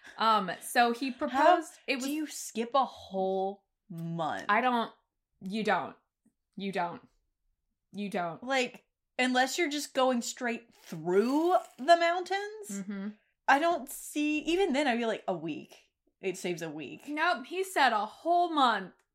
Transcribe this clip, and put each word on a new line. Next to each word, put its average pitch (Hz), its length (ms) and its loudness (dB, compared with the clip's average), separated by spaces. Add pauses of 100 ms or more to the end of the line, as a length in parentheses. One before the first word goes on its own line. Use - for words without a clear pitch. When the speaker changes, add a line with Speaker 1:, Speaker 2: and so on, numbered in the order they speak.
(180)
Speaker 1:
Um, 208 340 2 (100)
so 240 320 4
he 254 180 -4
Speaker 2:
How 254 60 -10
Speaker 1:
proposed, 311 540 4 (160)
it 269 100 2
was 247 80 -6
Speaker 2:
do 277 60 -2
you 302 160 -4
skip - 480 -6
a 269 100 4
whole 190 760 -4 (280)
month? 165 600 -6
Speaker 1:
I 214 120 4
don't, 240 300 0 (500)
you 196 220 -4
don't. 175 320 0 (600)
You 196 160 -6
don't. 175 300 -4 (920)
You 202 160 -8
don't. 175 340 -6
Speaker 2:
Like, 247 400 -2 (360)
unless 254 380 2
you're 339 120 2
just 285 240 -8
going 262 280 2
straight 233 420 -6 (200)
through 233 720 2 (220)
the 330 200 6
mountains, 349 420 0 (320)
Speaker 1:
Mm-hmm. 196 360 -8 (420)
Speaker 2:
I 277 100 8
don't 339 300 0
see, 302 500 -4
even 349 340 0
then 285 140 2
I'd 233 100 0
be 233 80 -2
like, 220 220 -4
"A 190 60 -2
week. 160 400 -8 (480)
It 185 160 -4
saves 175 240 -6
a 165 80 -6
week." 151 380 -12
Speaker 1:
Nope, 311 380 -2
he 370 180 -4
said 285 300 2
a 208 120 0
whole 349 480 0
month. 226 380 2 (240)